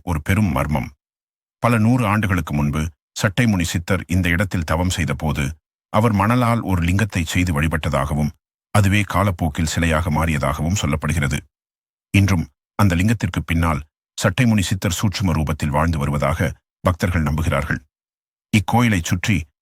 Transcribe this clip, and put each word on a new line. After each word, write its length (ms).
ஒரு 180
பெரும் 320
மர்மம். 380
பல 140
நூறு 300
ஆண்டுகளுக்கு 460
முன்பு 280
சட்டைமுனி 500
சித்தர் 420
இந்த 220
இடத்தில் 400
தவம் 260
செய்த 180
போது, 300
அவர் 200
மணலால் 480
ஒரு 220
லிங்கத்தை 420
செய்து 280
வழிபட்டதாகவும், 800
அதுவே 300
காலப்போக்கில் 680
சிலையாக 380
மாறியதாகவும் 720
சொல்லப்படுகிறது. 580
இன்றும் 340
அந்த 160
லிங்கத்திற்கு 480
பின்னால் 400
சட்டைமுனி 460
சித்தர் 340
சூட்சும 360
ரூபத்தில் 420
வாழ்ந்து 240
வருவதாக 500
பக்தர்கள் 440
நம்புகிறார்கள். 520
இக்கோயிலைச் 560
சுற்றி 280